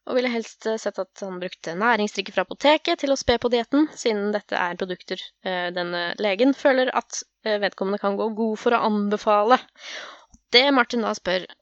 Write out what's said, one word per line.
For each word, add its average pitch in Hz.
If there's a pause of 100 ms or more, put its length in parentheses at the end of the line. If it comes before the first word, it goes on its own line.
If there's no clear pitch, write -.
og -
ville 247
helst, 226
eh, 220
sett 208
at -
han 190
brukte 170
næringsdrikke 208
fra 185
apoteket 320
til 277
å 269
spe 240
på 233
dietten, 269
siden 208
dette 208
er 175
produkter, 185 (240)
eh, 180
denne 175
legen 214
føler 262
at, - (200)
eh, 214
vedkommende 202
kan 202
gå 214
god 214
for 240
å 233
anbefale. 208 (920)
Det 262
Martin 240
da 208
spør 180 (160)